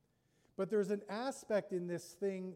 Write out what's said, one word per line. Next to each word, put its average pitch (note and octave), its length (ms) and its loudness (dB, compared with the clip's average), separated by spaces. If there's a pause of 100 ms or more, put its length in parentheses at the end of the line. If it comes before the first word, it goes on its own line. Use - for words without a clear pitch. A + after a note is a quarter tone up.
(580)
But F#3+ 120 0
there's G3+ 220 4
an G3+ 180 0
aspect G#3+ 640 0
in F3 160 0
this F3 320 -4
thing F#3 360 -2